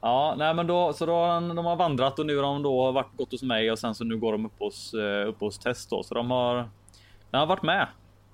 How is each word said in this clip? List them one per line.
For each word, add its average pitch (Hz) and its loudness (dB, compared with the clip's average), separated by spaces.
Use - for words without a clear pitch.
Ja, 131 2
nej, 156 2
men 170 0
då, 175 2
så 170 -2
då 165 0
har 170 4
han, 170 0
de 170 -2
har 170 2
vandrat 139 2
och 156 0
nu 147 0
har 139 2
de 143 -2
då 131 2
varit, 131 -2
gått 127 -4
hos 127 -8
mig 113 2
och 110 -2
sen 113 -4
så 117 -8
nu 113 -4
går 113 0
de 107 -2
upp - -14
hos, - -8
eh, 101 0
upp 110 -6
hos 104 -4
Tess - -4
då. 98 -2
Så - -10
de 120 -2
har, 123 2
den 127 2
har 151 4
varit 185 0
med. 165 2